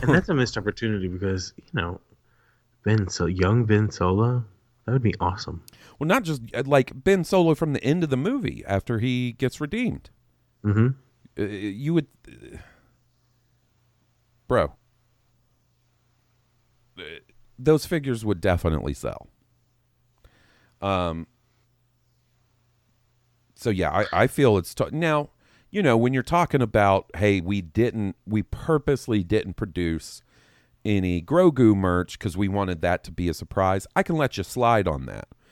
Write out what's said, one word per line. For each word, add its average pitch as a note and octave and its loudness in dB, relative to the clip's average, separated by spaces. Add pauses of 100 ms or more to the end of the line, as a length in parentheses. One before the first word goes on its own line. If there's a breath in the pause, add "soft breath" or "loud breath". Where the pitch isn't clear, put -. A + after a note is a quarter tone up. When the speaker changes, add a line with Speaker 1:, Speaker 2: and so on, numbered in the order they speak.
Speaker 1:
And D3 4
that's F#3 2
a F3+ 0
missed B2 0
opportunity G#2 -2
because, F#2 -4
you - -20
know, F2+ -4 (840)
Ben G#2 2
So-, - -2
young F#2 2
Ben G#2+ 4
Solo, A2 0 (400)
that A2+ -4
would C3 2
be G#2+ 2
awesome. F2 -4 (360 loud breath)
Speaker 2:
Well, D3 -4
not A3+ 4
just, D3 -4 (120)
uh, C3 -2
like, C#3 4 (100)
Ben F#3+ 4
Solo E3+ 4
from D3+ 0
the C3 -2
end E3 0
of D3 -4
the C3 2
movie F#3 -4
after G2 -2
he B2 -2
gets - -4
redeemed. E3 -6 (540)
Speaker 1:
Mm-hmm. G#2+ 4 (500)
Speaker 2:
Uh, G2+ -4
you G#2 -6
would, D#3 2 (220)
uh, A1+ -20 (1900 soft breath)
bro. G#2 0 (2250)
Uh, - -16 (560)
those D3+ 2
figures C3+ -4
would G2+ -2
definitely D#2+ 0
sell. - -10 (1500 soft breath)
Um. F2 -4 (2250)
So - -4
yeah, F#2 0
I, F#2+ 0
I - 4
feel B2+ 4
it's - -4
t-, A2 -2
now, D3+ -2 (400 soft breath)
you G3+ -2
know, B2 6
when B2 2
you're B2+ 0
talking D#3+ 2
about, G2+ 2
hey, G2+ 2
we G2 -4
didn't, G#2 -2 (100)
we G#2 0
purposely C3+ -2
didn't F#2+ -2
produce E2+ -6 (640 soft breath)
any F#2 0
Grogu C3 4
merch F2+ 0
'cause D#2+ -6
we G2+ 0
wanted F#2+ -4
that F2+ 0
to F2 -16
be F2 -4
a D#2+ -2
surprise. F#2+ -2
I F#3+ 2
can E3 -2
let C#3+ -2
you F#2+ -6
slide A#2 2
on C#2 -4
that. G1+ -12 (240 soft breath)